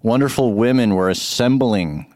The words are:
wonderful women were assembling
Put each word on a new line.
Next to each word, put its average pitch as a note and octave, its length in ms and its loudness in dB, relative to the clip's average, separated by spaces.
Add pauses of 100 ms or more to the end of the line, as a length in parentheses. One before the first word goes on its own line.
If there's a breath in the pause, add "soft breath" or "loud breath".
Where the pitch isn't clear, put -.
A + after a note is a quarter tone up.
wonderful C3 480 0
women A2+ 440 2
were F#2 140 0
assembling G#2 1080 -2